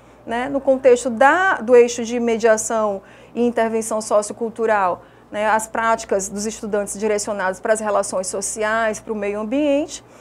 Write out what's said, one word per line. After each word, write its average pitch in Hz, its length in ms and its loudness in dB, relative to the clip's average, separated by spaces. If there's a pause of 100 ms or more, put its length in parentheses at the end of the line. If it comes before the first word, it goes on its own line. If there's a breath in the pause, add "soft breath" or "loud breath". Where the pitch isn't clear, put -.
(260 loud breath)
né? 240 220 -4
No 277 120 -2
contexto 262 480 4
da, 294 460 4
do 240 200 2
eixo 240 300 6
de 240 160 -4
mediação 220 840 0 (320 loud breath)
e 233 100 0
intervenção 226 560 -2
sociocultural, 214 1000 -2 (280 loud breath)
né, 208 160 -2
as 214 200 2
práticas 226 640 -2
dos 202 180 -8
estudantes 208 520 -6
direcionadas 202 640 -2
para 220 140 2
as 214 60 -2
relações 202 480 -2
sociais, 214 680 -2
para - 140 -10
o 214 40 -4
meio 202 240 -4
ambiente, 285 640 0 (180 loud breath)